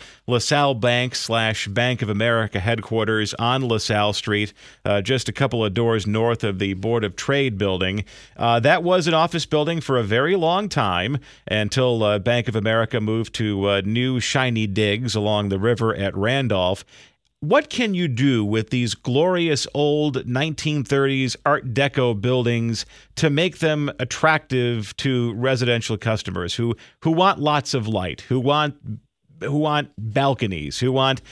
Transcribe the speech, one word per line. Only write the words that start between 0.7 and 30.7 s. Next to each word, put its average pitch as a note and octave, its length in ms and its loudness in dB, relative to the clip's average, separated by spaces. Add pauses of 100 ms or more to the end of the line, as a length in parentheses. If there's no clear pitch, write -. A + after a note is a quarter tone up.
Bank A#2+ 400 0
slash A2+ 540 -2
Bank A#2+ 340 0
of G#2+ 80 -4
America A2 480 0
headquarters A2 760 -2
on B2+ 320 0
LaSalle G#2 460 0
Street, G#2 400 -2 (320)
uh, G2+ 160 2
just A#2+ 280 -2
a G#2+ 40 -8
couple A#2+ 320 0
of G2+ 80 0
doors A2+ 320 0
north A2 380 0
of G2+ 160 -2
the G2 160 -2
Board A2 300 -2
of G2 120 -6
Trade C#3 400 0
building. F#2+ 480 -2 (320)
Uh, A#2 240 2
that D#3+ 220 4
was F3 240 2
an E3 80 2
office E3 320 0
building D#3 340 0
for C3+ 160 0
a A#2+ 60 2
very B2 320 2
long F3+ 340 0
time G#2 500 0 (280)
until, A2+ 560 2
uh, G#2 160 2
Bank A#2+ 300 0
of A2 80 -4
America A2 440 0
moved A2 360 -2
to, G2+ 300 -2
uh, G2 180 2
new B2 360 -2
shiny A#2 460 0
digs G#2+ 480 0
along G#2 340 0
the G2 120 0
river A2+ 340 0
at F#2+ 220 -2
Randolph. G#2 680 0 (560)
What A#3+ 280 2
can A3+ 240 -2
you F3+ 160 0
do B2 340 2
with G#2+ 280 -2
these B2 240 -2
glorious D#3+ 800 0
old D3 520 0
nineteen D3 560 -2
thirties C3+ 640 0
Art C#3+ 300 0
Deco B2+ 440 2
buildings A#2 680 0 (300)
to D#3+ 120 2
make D#3 300 0
them D3 400 0
attractive B2 1000 0
to A#2+ 360 0
residential A#2+ 640 0
customers F#2 560 -4
who, A#2 200 -2 (280)
who D#3+ 80 2
want F3 300 4
lots D3 340 0
of A2+ 120 -2
light, F#2 360 -4
who B2+ 180 -2
want, D3 360 0 (640)
who C#3 160 -2
want D3 400 0
balconies, G#2+ 840 -2